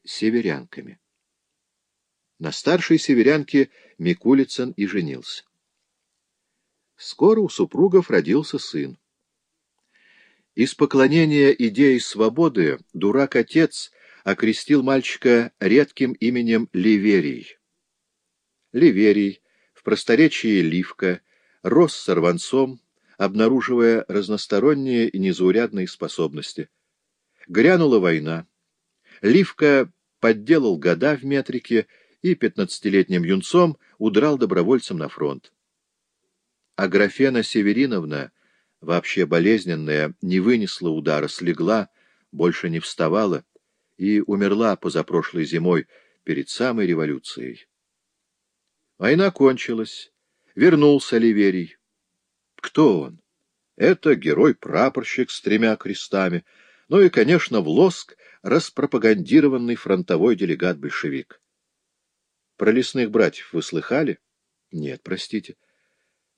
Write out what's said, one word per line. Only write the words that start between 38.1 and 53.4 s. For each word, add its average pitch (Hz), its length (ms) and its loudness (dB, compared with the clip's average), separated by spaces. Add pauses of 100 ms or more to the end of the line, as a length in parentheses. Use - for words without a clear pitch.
вообще 85 460 -2
болезненная, 82 960 -2
не 92 180 0
вынесла 120 480 -2
удара, 76 400 -4
слегла, 90 640 -4 (420)
больше 85 380 -2
не 82 100 -6
вставала 87 640 -4 (540)
и 104 220 0
умерла 101 540 0
позапрошлой 82 720 -4
зимой 82 420 -2 (380)
перед 69 240 -6
самой 117 380 -4
революцией. 71 800 -6 (1300)
Война 160 320 2
кончилась. 120 800 -2 (420)
Вернулся 143 640 4
Ливерий. 101 580 0 (800)
Кто 117 440 2
он? 65 200 -14 (560)